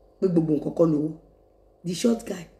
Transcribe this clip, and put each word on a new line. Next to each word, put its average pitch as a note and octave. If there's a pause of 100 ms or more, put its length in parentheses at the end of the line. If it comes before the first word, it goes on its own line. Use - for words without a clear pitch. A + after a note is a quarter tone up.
(200)
Pé G3
gbogbo E3
nǹkan D3+
kọ́ E3+
lówó. D3+ (760)
The F3
short A3+
guy. F3+ (140)